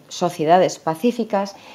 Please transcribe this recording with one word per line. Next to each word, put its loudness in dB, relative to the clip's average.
sociedades 2
pacíficas. -4